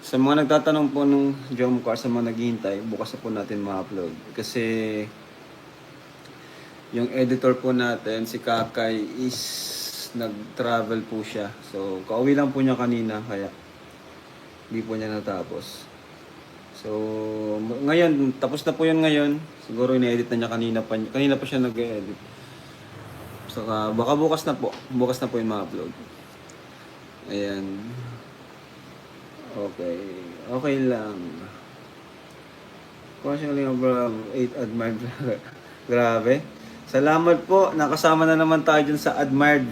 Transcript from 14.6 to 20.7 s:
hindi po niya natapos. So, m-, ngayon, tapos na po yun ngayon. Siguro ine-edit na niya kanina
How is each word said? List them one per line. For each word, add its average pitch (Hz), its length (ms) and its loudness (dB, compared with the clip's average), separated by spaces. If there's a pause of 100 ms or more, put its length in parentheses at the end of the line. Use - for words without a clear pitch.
hindi 113 80 -2
po 110 160 -6
niya 107 160 -6
natapos. 95 720 -8 (960)
So, 110 80 -8 (720)
m-, 127 240 -4
ngayon, 147 560 4
tapos 135 240 -2
na 156 80 0
po 160 160 2
yun 160 160 4
ngayon. 147 320 4 (320)
Siguro 123 240 2
ine-edit 120 400 2
na 117 80 2
niya 113 80 -2
kanina 113 320 0